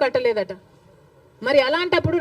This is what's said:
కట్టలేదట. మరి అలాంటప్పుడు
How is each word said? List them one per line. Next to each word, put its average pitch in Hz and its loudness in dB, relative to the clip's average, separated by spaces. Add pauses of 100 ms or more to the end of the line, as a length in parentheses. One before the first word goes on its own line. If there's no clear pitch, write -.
కట్టలేదట. 233 -2 (880)
మరి 269 4
అలాంటప్పుడు 339 0